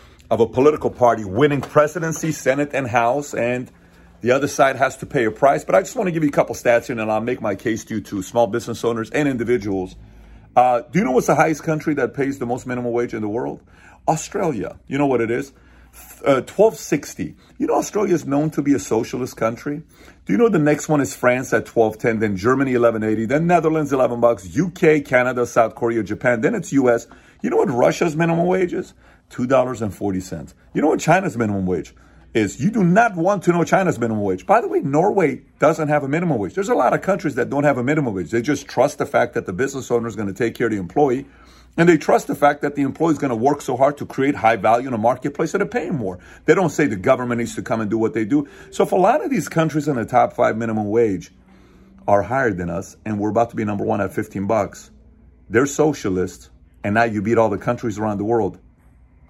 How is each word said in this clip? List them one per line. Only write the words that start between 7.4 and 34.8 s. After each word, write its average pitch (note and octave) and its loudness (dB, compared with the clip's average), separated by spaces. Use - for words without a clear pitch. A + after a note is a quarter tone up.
my G#2+ -2
case A2 -4
to A2+ -10
you G#2+ -4
to G2+ -8
small A#2 0
business A#2 -6
owners A2+ -2
and C#3+ -2
individuals. G#2+ -2
Uh, B2 4
do - -2
you G#3+ 2
know C4 -2
what's A#3+ 2
the D3+ 4
highest D#3+ 2
country D#3 -2
that B2+ -2
pays C3+ -4
the B2 -4
most A#2+ -6
minimum B2 -4
wage A#2+ -2
in A2+ -6
the G#2 -4
world? B2+ -6
Australia. D#3+ -4
You C3+ -4
know C#3+ 2
what B2+ 2
it A2+ -2
is? C#3 -6
Uh, C3 2
twelve G3+ 2
sixty. - -6
You - -4
know - 0
Australia - 0
is C3+ -2
known D3 0
to D3+ -2
be C#3 4
a C#3 0
socialist A#2+ -4
country? C#3+ -4
Do F3+ -2
you G3 2
know A#3 6
the G3+ 2
next D3+ 2
one D3+ 4
is - -2
France B2 0
at A2 0
twelve A2 0
ten, A2+ -2
then G#2 0
Germany B2+ 0
eleven A#2 2
eighty, A2 0
then D3 0
Netherlands D#3+ 2
eleven B2 0
bucks, G2 0
U F3 0
K, D#3 4
Canada, B2 0
South A2+ 2
Korea, A#2 -2
Japan, A2 0
then F3 2
it's - -8
U C#3 4
S. A#2 2
You A#3+ -2
know F4+ 0
what G#4+ 2
Russia's D3+ 2
minimum E3+ 0
wage F3+ 0
is? F3+ -8
Two B2 -6
dollars B2+ 2
and G#2 -4
forty G2 -4
cents. E2+ -12
You G3 -2
know D4 2
what - 0
China's F3 0
minimum G#2 -2
wage F2 -4
is? A2 0
You F#3+ 2
do A3 0
not G3 4
want F3+ 0
to E3+ 2
know E3+ 2
China's E3+ 0
minimum A2+ -2
wage. F#2+ -4
By A3 4
the F#4+ -4
way, E4+ 0